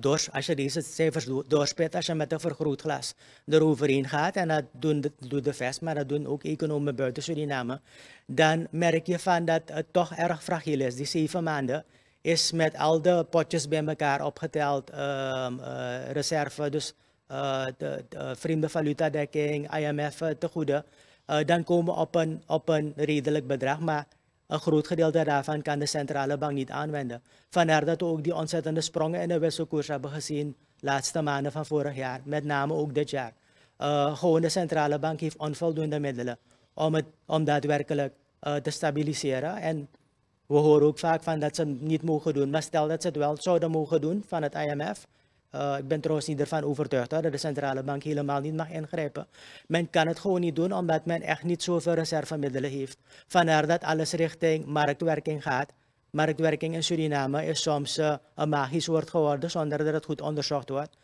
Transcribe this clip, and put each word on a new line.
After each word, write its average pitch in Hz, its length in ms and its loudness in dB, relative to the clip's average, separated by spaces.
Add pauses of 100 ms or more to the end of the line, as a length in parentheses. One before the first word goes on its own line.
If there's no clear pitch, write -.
doors-, 139 320 2
als 135 140 -4
je 165 80 0
deze 139 260 -2
cijfers 160 440 -2
do-, 131 220 -4
doorspit, 151 480 2
als 175 120 -2
je 165 80 -2
met 156 180 -2
een 156 80 -2
vergrootglas 147 720 -4 (320)
eroverheen 147 600 4
gaat, 156 280 0
en 175 120 0
dat 151 240 0
doen 147 280 0
de, 143 120 -2 (160)
doet 135 160 -2
de 143 80 2
vest, 127 280 -4
maar 160 140 -2
dat 143 140 -2
doen 147 180 -2
ook 139 180 -4
economen 151 520 -2
buiten 131 260 -2
Suriname, 139 580 -4 (460)
dan 160 440 4
merk 160 360 2
je 175 120 0
van 170 260 2
dat 165 200 2
het 156 260 -6
toch 165 240 2
erg 165 280 -2
fragiel 151 380 -2
is. 127 140 0
Die 139 120 -6
zeven 165 380 -2
maanden 143 400 -2 (360)
is 160 320 0
met 160 240 2
al 156 260 4
de 175 280 4
potjes 160 380 0
bij 156 160 0
elkaar 147 400 0
opgeteld, 143 640 -2
ehm, 135 680 -4
eh, 127 520 -8
reserve, 147 600 0
dus, 147 240 -4 (320)
eh, 135 400 -2 (100)
de, 139 320 -6
de, - 80 -16
eh, 135 180 -6
vreemde 160 340 0
valutadekking, 151 1080 0
I 151 180 -2
M 147 180 -2
F, - 100 -16
eh, 165 100 0
tegoeden, 151 540 -2 (420)
eh, 151 180 2
dan 170 200 4
komen 175 300 2
we 165 60 -2
op 160 140 0
een, 160 320 0
op 160 220 0
een 151 280 2
redelijk 151 500 0
bedrag, 135 340 0
maar 151 260 -2 (400)
een 151 140 -2
groot 151 260 4
gedeelte 160 380 2
daarvan 147 380 0
kan 147 160 -2
de 147 80 0
centrale 139 520 -2
bank 147 140 -2
niet 135 180 -4
aanwenden. 139 520 -6 (280)
Vandaar 156 340 4
dat 165 160 0
we 180 60 0
ook 160 180 -2
die 170 100 0
ontzettende 160 460 -2
sprongen 160 400 -2
in 170 80 -2
de 170 100 0
wisselkoers 151 500 0
hebben 139 220 -6
gezien 147 460 -6 (240)
laatste 139 420 0
maanden 139 300 0
van 151 140 -6
vorig 143 300 -2
jaar, 131 280 -6
met 147 200 -4
name 143 280 0
ook 151 220 -2
dit 147 160 0
jaar. 123 220 -4 (440)
Eh, 143 400 2
gewoon 165 240 4
de 165 80 2
centrale 151 500 2
bank 156 220 -2
heeft 156 160 -4
onvoldoende 151 640 -2
middelen 123 380 -4 (360)
om 156 200 2
het, 156 120 2 (200)
om 156 180 2
daadwerkelijk, 147 680 0 (260)
eh, 147 140 -2
te 147 160 -2
stabiliseren. 147 880 -2
En 156 320 -4 (580)
we 143 100 2
horen 151 300 8
ook 151 120 2
vaak 165 240 2
van 160 160 -2
dat 147 180 -2
ze 170 60 0
het 143 180 -2
niet 156 220 0
mogen 156 320 0
doen, 139 160 2
maar 156 120 0
stel 151 260 0
dat 160 140 -2
ze 180 60 -2
het 151 80 -4
wel 147 240 0
zouden 170 300 2
mogen 156 300 2
doen 180 260 -2
van 165 160 -2
het 143 120 -2
I 151 200 -2
M 165 200 -4
F. - 120 -16 (440)
Eh, 139 280 -4
ik 135 100 -8
ben 151 120 0
trouwens 156 280 0
niet 143 120 -2
ervan 147 240 0
overtuigd, 135 460 0
hoor, 156 120 0
dat 156 100 0
de 143 60 -6
centrale 139 440 -2
bank 139 200 -4
helemaal 143 380 0
niet 156 160 -4
mag 160 140 -4
ingrijpen. 156 560 -6 (400)
Men 170 240 2
kan 160 160 6
het 165 120 -2
gewoon 185 220 2
niet 165 160 0
doen, 180 160 2
omdat 165 320 0
men 165 180 -2
echt 156 200 -2
niet 170 200 -2
zoveel 175 300 0
reservemiddelen 151 800 -2
heeft. 135 280 -8 (280)
Vandaar 160 400 4
dat 170 160 2
alles 160 300 0
richting 160 540 0
marktwerking 147 760 0
gaat. 139 300 -2 (380)
Marktwerking 156 640 0
in 165 100 -2
Suriname 151 600 0
is 156 160 -2
soms, 147 360 -2
eh, 151 180 2 (180)
een 151 140 -2
magisch 147 380 0
woord 160 240 0
geworden, 151 400 2
zonder 151 280 -2
dat 151 160 0
het 151 100 -2
goed 151 160 -6
onderzocht 147 480 -4
wordt. 139 360 -6